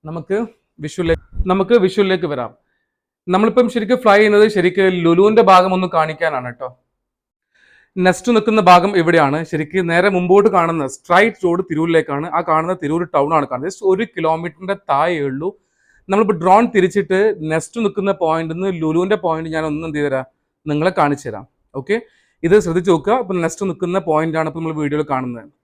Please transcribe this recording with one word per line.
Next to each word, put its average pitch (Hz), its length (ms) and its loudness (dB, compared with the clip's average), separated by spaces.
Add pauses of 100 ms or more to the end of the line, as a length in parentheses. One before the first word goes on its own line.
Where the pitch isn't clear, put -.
നമുക്ക് 165 320 -8 (480)
വിഷ്വലിലേക്ക്, 165 420 -4 (260)
നമുക്ക് 190 220 0 (120)
വിഷ്വലിലേക്ക് 185 480 -2
വരാം. 123 180 -8 (840)
നമ്മളിപ്പം 226 400 2
ശരിക്കും 233 300 0
ഫ്ലൈ 208 140 6
ചെയ്യുന്നത് 208 360 6
ശരിക്കും 185 500 2
ലുലുവിൻ്റെ 202 460 4
ഭാഗം 185 260 6
ഒന്ന് 185 200 -2
കാണിക്കാനാണ് 156 540 -2
കേട്ടോ. 127 180 -14 (1300)
നെസ്റ്റ് 185 380 0
നിൽക്കുന്ന 220 340 2
ഭാഗം 180 320 6
ഇവിടെയാണ്. 156 380 2 (120)
ശരിക്കും 170 400 -4
നേരെ 180 240 2
മുമ്പോട്ട് 185 400 4
കാണുന്ന 165 300 0 (100)
സ്ട്രൈറ്റ് 202 500 0
റോഡ് 175 240 0
തിരൂരിലേക്കാണ്. 156 580 0 (100)
ആ - 20 0 (100)
കാണുന്ന 165 340 0
തിരൂർ 160 200 -2 (100)
ടൗൺ 147 240 2
ആണ് 143 140 0
കാണുന്നത്. 131 220 -6
just - 180 -16
ഒരു 196 140 0 (100)
കിലോമീറ്ററിൻ്റെ 170 640 -4 (140)
താഴെ 156 380 0
ഉള്ളൂ. 139 200 -6 (600)
നമ്മളിപ്പോൾ 196 340 0
ഡ്രോൺ 190 200 4 (120)
തിരിച്ചിട്ട് 185 440 0 (340)
നെസ്റ്റ് 165 320 -4
നിൽക്കുന്ന 196 280 -2 (100)
പോയിന്റിൽ 160 340 -2
നിന്ന് 190 140 -4 (120)
ലുലുവിൻ്റെ 175 420 -2
പോയിന്റ് 160 300 -4
ഞാൻ 160 140 -4
ഒന്ന് 151 200 -6
എന്ത് 147 100 -8
ചെയ്ത് 147 120 -2
തരാം, 131 160 -6 (400)
നിങ്ങളെ 151 320 -2
കാണിച്ചു 143 300 -2
തരാം. 104 160 -10 (300)
ഓക്കെ, 139 220 -4 (460)
ഇത് 170 220 4
ശ്രദ്ധിച്ച് 180 300 -2
നോക്കുക. 196 280 0
ഇപ്പം 185 220 -6
നെസ്റ്റ് 175 260 -6
നിൽക്കുന്ന 180 380 -4
പോയിന്റ് 160 320 -2
ആണ് 156 100 -4
ഇപ്പം 160 120 -10
നമ്മൾ 160 200 -6
വീഡിയോയിൽ 147 300 -2
കാണുന്നത്. 123 340 -6 (180)